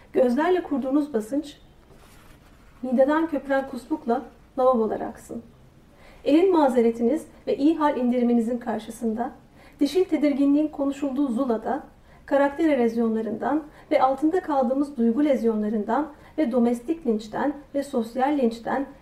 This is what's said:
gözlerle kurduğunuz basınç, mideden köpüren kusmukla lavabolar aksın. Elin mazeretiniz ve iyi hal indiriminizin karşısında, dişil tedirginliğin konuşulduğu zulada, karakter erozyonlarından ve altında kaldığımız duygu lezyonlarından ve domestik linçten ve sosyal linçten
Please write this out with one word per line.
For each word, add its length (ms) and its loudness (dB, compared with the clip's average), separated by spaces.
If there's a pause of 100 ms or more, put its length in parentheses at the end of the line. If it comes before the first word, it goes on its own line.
(120)
gözlerle 500 2
kurduğunuz 520 -2
basınç, 420 -6 (1300)
mideden 440 2
köpüren 420 -4
kusmukla 540 -6 (360)
lavabolar 420 2
aksın. 420 -12 (840)
Elin 280 4
mazeretiniz 720 2 (200)
ve 100 -2
iyi 200 2
hal 200 0
indiriminizin 600 0
karşısında, 720 -6 (500)
dişil 240 2
tedirginliğin 640 2
konuşulduğu 600 -2
zulada, 540 -2 (440)
karakter 420 2
erozyonlarından 920 0 (280)
ve 120 4
altında 380 2
kaldığımız 560 0
duygu 280 2
lezyonlarından 840 0 (300)
ve 140 0
domestik 540 0
linçten 460 -2 (220)
ve 80 -2
sosyal 560 -2
linçten 480 -2 (160)